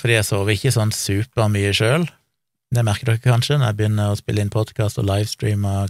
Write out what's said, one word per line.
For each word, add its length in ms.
fordi 160
jeg 100
sover 300
ikke 180
sånn 200
supermye 840
selv. 320
Det 160
merker 240
dere 140
kanskje 340
når 140
jeg 80
begynner 340
å 60
spille 260
inn 80
podcast 480
og 80
livestreame 640